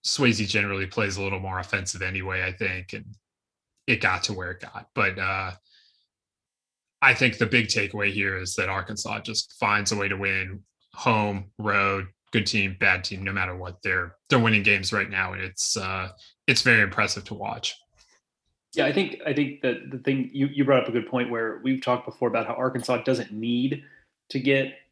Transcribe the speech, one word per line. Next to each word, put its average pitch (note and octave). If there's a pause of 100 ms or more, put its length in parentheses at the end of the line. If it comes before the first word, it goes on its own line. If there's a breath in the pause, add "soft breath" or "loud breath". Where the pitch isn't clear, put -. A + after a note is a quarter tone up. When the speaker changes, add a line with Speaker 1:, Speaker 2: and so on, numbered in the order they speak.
Speaker 1:
Swayze A2+
generally G2
plays G2
a G2+
little G2
more F#2
offensive F#2
anyway, F#2
I F#2
think, F#2
and G#2+ (800)
it A2
got F#2
to G#2
where F2+
it F2+
got. -
But, F#2+
uh, F#2+ (1500 soft breath)
I C3
think A#2+
the A#2
big G#2+
takeaway G2+
here G2
is F#2
that F#2+
Arkansas G#2+
just -
finds G#2
a G#2+
way G2+
to G2
win F#2+ (280)
home, G#2 (100)
road, G2 (240)
good G#2
team, G2
bad F#2
team, F#2+
no F#2+
matter F#2
what. F2+
They're, F#2 (120)
they're C3
winning A2
games G2
right G2
now, F#2+
and F#2+
it's, -
uh, F#2+ (400 loud breath)
it's C3
very A2+
impressive G2+
to G#2+
watch. G#2+ (1000 soft breath)
Speaker 2:
Yeah, D3
I D3
think, F#3+
I D3+
think C#3+
that C3
the C3
thing, C3
you, C#3
you C#3+
brought C3
up B2
a A#2
good A2+
point A#2+
where A2+
we've C3
talked B2
before -
about A2+
how A#2
Arkansas B2+
doesn't A#2+
need A#2+ (460 loud breath)
to C3+
get C3+ (180)